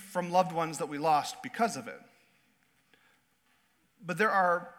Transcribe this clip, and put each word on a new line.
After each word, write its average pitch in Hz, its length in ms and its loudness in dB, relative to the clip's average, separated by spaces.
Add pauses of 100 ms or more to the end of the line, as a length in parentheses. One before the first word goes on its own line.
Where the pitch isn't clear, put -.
(100)
from 180 220 -4
loved 180 180 4
ones 160 280 -2
that 156 100 -4
we 143 100 -6
lost 151 460 0
because - 320 -2
of 113 100 -10
it. - 140 -12 (2000)
But 170 120 -4
there 214 120 4
are 175 380 2 (100)